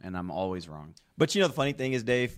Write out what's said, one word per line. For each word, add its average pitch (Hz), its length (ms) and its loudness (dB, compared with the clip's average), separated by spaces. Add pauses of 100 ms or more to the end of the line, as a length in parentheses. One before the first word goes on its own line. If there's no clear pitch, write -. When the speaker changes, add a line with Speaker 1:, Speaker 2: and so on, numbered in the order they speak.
Speaker 1:
and 90 140 -6
I'm 90 140 -4
always 90 360 -2
wrong. 76 280 -14 (200)
Speaker 2:
But 160 200 2
you 196 60 6
know, 180 60 6
the 147 60 -2
funny 143 200 2
thing 131 200 -2
is, 127 100 0
Dave, 123 340 2